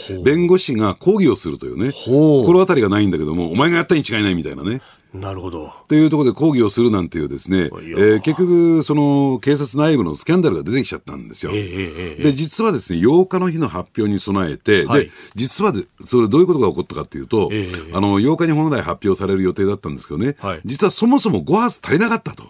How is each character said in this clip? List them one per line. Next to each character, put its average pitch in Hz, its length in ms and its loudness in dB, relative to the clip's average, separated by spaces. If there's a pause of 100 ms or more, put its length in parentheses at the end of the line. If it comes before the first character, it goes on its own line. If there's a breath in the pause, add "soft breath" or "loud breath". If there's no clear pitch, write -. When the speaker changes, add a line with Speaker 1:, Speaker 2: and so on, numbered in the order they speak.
Speaker 1:
ほ 95 120 -8
う。 - 20 -8
Speaker 2:
弁 160 240 2
護 180 100 6
士 160 180 -2
が 107 200 0
抗 208 240 0
議 180 100 4
を 107 60 4
す - 160 -6
る 69 80 -10
と 69 80 -12
い 62 40 -8
う 65 120 -6
ね、 127 80 0
Speaker 1:
ほ 143 520 4
う。 - 0 -
Speaker 2:
心 175 180 6
当 190 60 4
た 185 80 0
り 135 80 4
が 101 60 2
な 101 120 2
い 104 60 4
ん 95 40 2
だ 80 80 -2
け 78 60 -2
ど 76 100 -2
も、 85 160 -2
お 85 60 -4
前 147 140 2
が 170 80 2
や 165 40 0
っ 160 60 -6
た 165 80 2
に 143 120 0
違 107 120 -2
い - 20 0
な 101 80 2
い 90 60 0
み 80 80 -4
た - 60 -8
い 69 60 -12
な 69 60 -12
ね。 113 200 -6 (320 soft breath)
Speaker 1:
な 98 200 -10
る 92 60 -12
ほ 92 100 -10
ど。 82 200 -12 (180)
Speaker 2:
と 147 60 2
い 156 120 6
う - 20 2
と 156 80 2
こ 147 80 2
ろ 123 60 4
で 104 40 -4
抗 156 200 2
議 123 80 4
を 104 80 4
す - 100 -2
る 120 100 4
な 98 120 0
ん 82 80 -6
て 82 80 -8
い 76 80 -2
う - 20 -10
で 69 100 -8
す - 120 -12
ね、 95 80 4
Speaker 1:
い - 20 4
や。 82 80 0
Speaker 2:
え - 20 -6 (440)
ー、 107 60 2
結 156 180 -2
局、 170 440 2
そ 147 120 -2
の、 139 480 2
警 143 160 0
察 131 200 -6
内 151 200 2
部 107 60 2
の 78 100 -4
ス - 100 -12
キ 156 80 0
ャ 180 60 4
ン - 20 4
ダ 165 80 2
ル 95 80 0
が 73 60 -6
出 80 100 -6
て 127 100 0
き - 60 -6
ち 92 60 -10
ゃ - 20 -10
っ 76 60 -16
た 73 140 -16
ん 58 120 -14
で 55 60 -18
す - 100 -8
よ。 87 80 -6
Speaker 1:
え 101 40 -4
え、 - 20 -2
え 104 60 -4
え、 - 40 -10
え 87 520 -8
え。 - 20 -2
Speaker 2:
で、 143 100 2
実 151 320 -4
は 220 80 0
で 139 60 -4
す 95 160 -6
ね、 82 80 0
八 165 240 4
日 185 120 -4
の 180 120 0
日 160 80 -6
の 147 100 -2
発 90 300 -8
表 107 120 0
に 101 80 0
備 95 320 -2
え 71 60 -8
て、 95 300 2
Speaker 1:
は 147 120 2
い。 117 60 2
Speaker 2:
で、 - 60 -10 (240 loud breath)
実 131 320 -4
は 190 60 2
で、 98 120 -6 (160)
そ 123 220 2
れ 107 80 2
ど 131 80 4
う - 20 6
い 185 40 6
う - 20 4
こ 180 80 2
と 143 60 0
が 107 80 4
起 82 80 -2
こ - 40 -4
っ - 60 -6
た - 80 -16
か 78 80 -8
っ 73 40 -10
て - 120 -12
い - 20 -8
う 67 60 -12
と、 101 260 0
Speaker 1:
え 104 180 -6
え、 90 60 -10
え 82 140 -14
え。 - 20 -10
Speaker 2:
あ 90 80 -2
の、 101 200 2
八 143 180 2
日 170 80 0
に 165 60 0
本 156 180 0
来 127 100 0
発 87 260 -6
表 95 80 2
さ 95 120 -4
れ 98 100 0
る 95 60 -2
予 90 100 0
定 98 140 -2
だ 101 80 0
っ 98 40 -8
た 82 120 -10
ん 73 60 -8
で - 40 -14
す - 80 -16
け - 60 -10
ど 78 40 -6
ね、 131 220 -4
Speaker 1:
は 95 140 -6
い。 78 100 -12
Speaker 2:
実 139 220 -2
は 180 40 2
そ - 160 -2
も 254 120 4
そ - 100 0
も 107 140 0
五 175 160 0
発 233 260 -2
足 - 80 -2
り 143 60 2
な 226 100 0
か 226 60 0
っ - 80 -6
た 151 100 -12
と。 - 180 -20